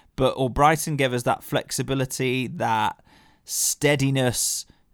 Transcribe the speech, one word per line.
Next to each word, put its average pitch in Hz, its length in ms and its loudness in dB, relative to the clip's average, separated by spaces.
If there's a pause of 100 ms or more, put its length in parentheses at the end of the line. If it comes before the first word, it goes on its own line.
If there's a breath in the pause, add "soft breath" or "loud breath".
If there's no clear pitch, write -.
(160 soft breath)
But 131 200 2
Albrighton 143 640 2
gave 131 160 0
us 123 100 -2
that - 200 -2
flexibility, 131 1000 -2
that 113 580 -2 (400 soft breath)
steadiness. 135 1200 0 (260 soft breath)